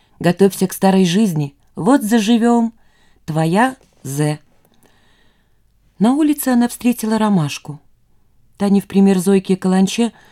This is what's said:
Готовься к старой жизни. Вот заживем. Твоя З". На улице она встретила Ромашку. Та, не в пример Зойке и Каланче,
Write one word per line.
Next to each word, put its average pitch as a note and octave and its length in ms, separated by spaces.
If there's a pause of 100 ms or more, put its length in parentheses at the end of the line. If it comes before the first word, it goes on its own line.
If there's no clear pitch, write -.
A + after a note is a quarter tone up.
(200)
Готовься F3+ 480
к - 40
старой F#3+ 320
жизни. E3+ 520 (180)
Вот B3 280
заживем. A#3 720 (520)
Твоя E3 500 (300)
З". D3 340 (1600)
На A#3 160
улице D4 340
она A#3+ 200
встретила A3+ 500
Ромашку. E3+ 640 (760)
Та, G3+ 120
не G3 120
в - 60
пример G3 320
Зойке F#3+ 360
и - 20
Каланче, F#3+ 560 (200)